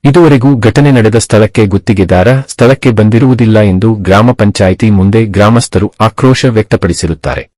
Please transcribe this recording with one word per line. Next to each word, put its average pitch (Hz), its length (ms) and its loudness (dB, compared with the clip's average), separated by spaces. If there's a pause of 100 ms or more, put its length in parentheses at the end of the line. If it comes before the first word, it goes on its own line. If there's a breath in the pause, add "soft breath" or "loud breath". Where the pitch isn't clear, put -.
ಇದುವರೆಗೂ 143 520 2
ಘಟನೆ 120 340 0
ನಡೆದ 110 240 2
ಸ್ಥಳಕ್ಕೆ 110 520 0
ಗುತ್ತಿಗೆದಾರ 95 720 0
ಸ್ಥಳಕ್ಕೆ 131 500 -2
ಬಂದಿರುವುದಿಲ್ಲ 113 680 2
ಎಂದು 104 360 0
ಗ್ರಾಮ 104 380 0
ಪಂಚಾಯಿತಿ 104 580 0
ಮುಂದೆ 101 360 0
ಗ್ರಾಮಸ್ಥರು 104 720 -2
ಆಕ್ರೋಶ 131 440 0
ವ್ಯಕ್ತಪಡಿಸಿರುತ್ತಾರೆ. 87 1120 -4